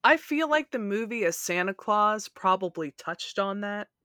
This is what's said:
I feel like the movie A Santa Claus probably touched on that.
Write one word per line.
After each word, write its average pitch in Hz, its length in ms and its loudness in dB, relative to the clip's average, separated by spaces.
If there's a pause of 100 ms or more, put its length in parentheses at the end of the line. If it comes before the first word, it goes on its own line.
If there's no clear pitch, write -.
I 302 140 8
feel 302 300 -2
like 302 220 2
the 247 80 -4
movie 214 460 -2
A 170 80 4
Santa 180 420 -2
Claus 208 540 0
probably 185 640 -2
touched - 480 -8
on 196 220 -2
that. 208 260 -6 (160)